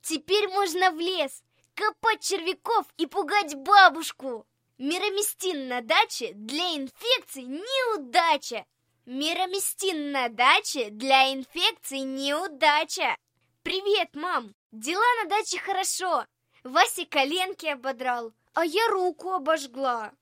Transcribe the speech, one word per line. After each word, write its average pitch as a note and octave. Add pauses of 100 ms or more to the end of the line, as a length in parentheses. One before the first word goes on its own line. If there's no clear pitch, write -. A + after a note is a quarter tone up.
Теперь F#4+
можно F#4
в D#4
лес E4+ (320)
копать G#4+
червяков F#4 (120)
и D#4+
пугать E4+
бабушку. D4 (300)
Мироместин F#4
на B3
даче D#4
для C#4+
инфекций C#4
неудача. D4+ (400)
Мироместин E4+
на C4
даче B3+
для C4+
инфекций C4+
неудача. D4 (480)
Привет, F#4+
мам. C#4+ (180)
Дела G4+
на E4
даче G4+
хорошо. F#4 (380)
Вася E4+
коленки E4
ободрал, B3 (200)
а E4
я F#4+
руку F#4
обожгла. C4+ (100)